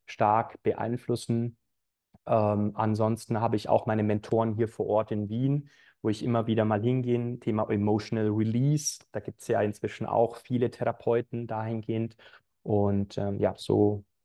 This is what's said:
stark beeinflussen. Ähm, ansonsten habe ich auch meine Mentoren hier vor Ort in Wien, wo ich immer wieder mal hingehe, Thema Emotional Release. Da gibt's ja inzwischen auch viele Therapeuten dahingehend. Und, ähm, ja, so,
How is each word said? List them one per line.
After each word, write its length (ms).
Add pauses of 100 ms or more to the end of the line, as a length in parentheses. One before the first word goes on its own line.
stark 580
beeinflussen. 920 (720)
Ähm, 480
ansonsten 640
habe 140
ich 140
auch 180
meine 160
Mentoren 520
hier 120
vor 200
Ort 240
in 180
Wien, 400 (320)
wo 80
ich 140
immer 240
wieder 180
mal 160
hingehe, 580
Thema 300
Emotional 600
Release. 720 (120)
Da 80
gibt's 280
ja 140
inzwischen 440
auch 320
viele 340
Therapeuten 760
dahingehend. 680 (480)
Und, 540
ähm, 220
ja, 180
so, 480 (200)